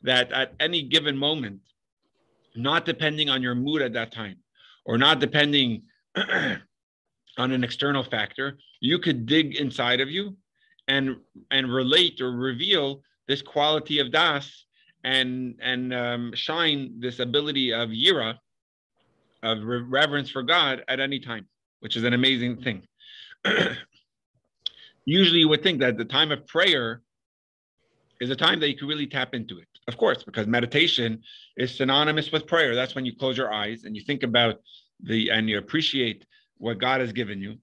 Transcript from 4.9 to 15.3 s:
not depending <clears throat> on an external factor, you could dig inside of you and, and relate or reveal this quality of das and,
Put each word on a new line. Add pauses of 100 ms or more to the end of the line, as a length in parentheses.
not
depending (180)
<clears throat>
on (800)
an
external
factor, (220)
you
could
dig
inside
of
you (520)
and, (340)
and
relate
or
reveal (240)
this
quality
of
das (360)
and,